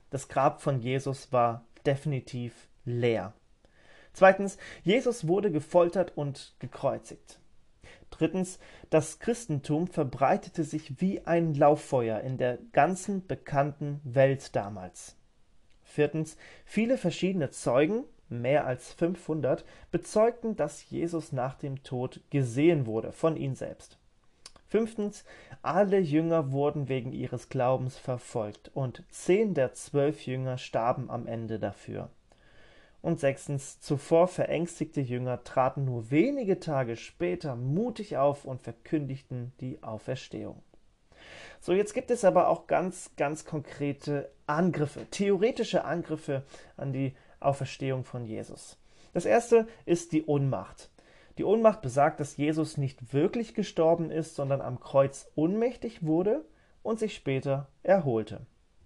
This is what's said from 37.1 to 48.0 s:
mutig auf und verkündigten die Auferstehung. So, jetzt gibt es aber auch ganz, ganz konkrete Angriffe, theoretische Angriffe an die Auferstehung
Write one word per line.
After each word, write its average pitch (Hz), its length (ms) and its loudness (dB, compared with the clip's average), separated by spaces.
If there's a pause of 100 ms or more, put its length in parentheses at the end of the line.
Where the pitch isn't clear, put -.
mutig 160 600 -2
auf 139 280 2
und 131 180 -10
verkündigten 131 1000 -6
die 127 220 -10
Auferstehung. 107 800 -10 (1000)
So, 175 120 -2
jetzt 202 220 2
gibt 247 180 -2
es 226 120 2
aber 180 240 6
auch - 200 0
ganz, 175 480 -2
ganz 151 280 -2
konkrete 143 840 -4 (160)
Angriffe, 151 640 0
theoretische 202 720 2
Angriffe 151 600 -4 (320)
an 139 160 -6
die 135 220 -4 (260)
Auferstehung 135 640 -2